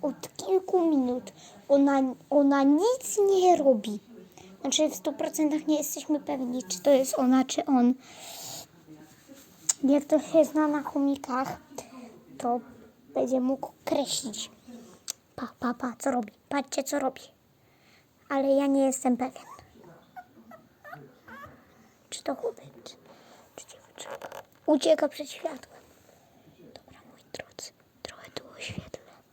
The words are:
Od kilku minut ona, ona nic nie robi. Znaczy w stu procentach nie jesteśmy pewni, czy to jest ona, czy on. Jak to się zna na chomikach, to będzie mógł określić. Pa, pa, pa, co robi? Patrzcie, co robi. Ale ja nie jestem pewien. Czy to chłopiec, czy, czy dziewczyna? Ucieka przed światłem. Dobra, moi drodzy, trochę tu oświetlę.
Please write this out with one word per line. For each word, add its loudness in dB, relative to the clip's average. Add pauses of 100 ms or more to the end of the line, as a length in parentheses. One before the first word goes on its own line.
Od -6
kilku 0
minut 0 (360)
ona, 6 (300)
ona 6
nic 2 (120)
nie 6
robi. 2 (600)
Znaczy 2
w -4
stu -4
procentach -2
nie 2
jesteśmy -4
pewni, -6
czy -10
to 4
jest 4
ona, 4
czy -4
on. 4 (1900)
Jak 2
to 2
się 4
zna 0
na -2
chomikach, -4 (760)
to -2 (540)
będzie 0
mógł -2
określić. -6 (840)
Pa, -10 (120)
pa, -2
pa, -8
co -2
robi? -4 (160)
Patrzcie, -4
co -4
robi. -4 (1080)
Ale 0
ja 4
nie 4
jestem 0
pewien. -8 (2750)
Czy -14
to -6
chłopiec, -10 (180)
czy, -20 (600)
czy -20
dziewczyna? -18 (240)
Ucieka 4
przed -10
światłem. -12 (760)
Dobra, -20 (100)
moi -20 (120)
drodzy, -16 (320)
trochę -18
tu -16 (140)
oświetlę. -14 (320)